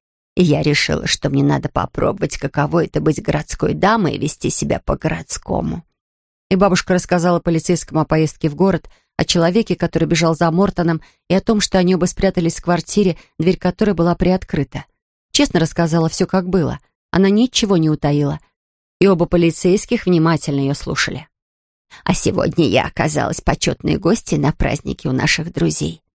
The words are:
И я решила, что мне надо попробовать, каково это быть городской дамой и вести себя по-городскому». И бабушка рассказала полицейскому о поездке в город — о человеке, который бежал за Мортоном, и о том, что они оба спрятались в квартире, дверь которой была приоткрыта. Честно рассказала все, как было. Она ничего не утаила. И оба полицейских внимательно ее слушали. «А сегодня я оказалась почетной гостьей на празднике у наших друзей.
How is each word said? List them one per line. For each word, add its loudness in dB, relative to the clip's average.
И 2
я 2
решила, -2
что -4
мне 0
надо 0
попробовать, -4
каково -2
это -4
быть 0
городской -4
дамой 0
и -6
вести -6
себя -2
по-городскому». -6
И 2
бабушка 2
рассказала 0
полицейскому -2
о 0
поездке 0
в -8
город — 0
о -6
человеке, 0
который -2
бежал 0
за 0
Мортоном, 0
и 2
о 2
том, 0
что 0
они 4
оба 0
спрятались 0
в -10
квартире, 0
дверь 2
которой 0
была 2
приоткрыта. -2
Честно 2
рассказала 2
все, 0
как 0
было. 0
Она 4
ничего 2
не 2
утаила. 0
И 8
оба 4
полицейских 2
внимательно 2
ее -2
слушали. -6
«А 0
сегодня 0
я 2
оказалась -2
почетной -2
гостьей -2
на 2
празднике -4
у -2
наших -2
друзей. -4